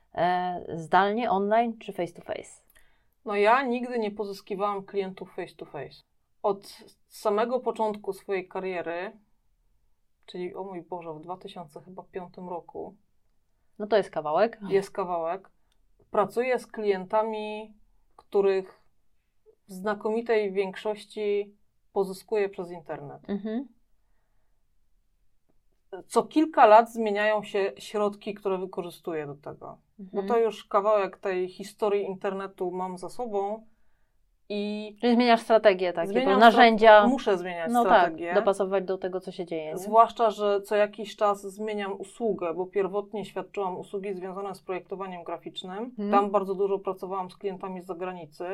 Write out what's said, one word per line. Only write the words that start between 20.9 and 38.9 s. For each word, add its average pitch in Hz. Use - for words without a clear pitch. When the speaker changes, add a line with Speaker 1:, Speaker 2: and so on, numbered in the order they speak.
Speaker 2:
pozyskuję 196
przez 180
internet. 143
Speaker 1:
Mhm. 214
Speaker 2:
Co 233
kilka 311
lat 226
zmieniają 214
się 196
środki, 208
które 190
wykorzystuję 175
do 143
tego. -
Speaker 1:
Mhm. 196
Speaker 2:
Bo 233
to 233
już 214
kawałek 202
tej 185
historii 202
internetu 190
mam 185
za 180
sobą 214
i 208
Speaker 1:
Czyli 240
zmieniasz 233
strategię, 196
takie 175
Speaker 2:
zmieniam 240
Speaker 1:
to 202
narzędzia. 226
Speaker 2:
strate-, 214
muszę 233
zmieniać 175
Speaker 1:
No 240
Speaker 2:
strategię. 170
Speaker 1:
tak, 175
dopasować 196
do 185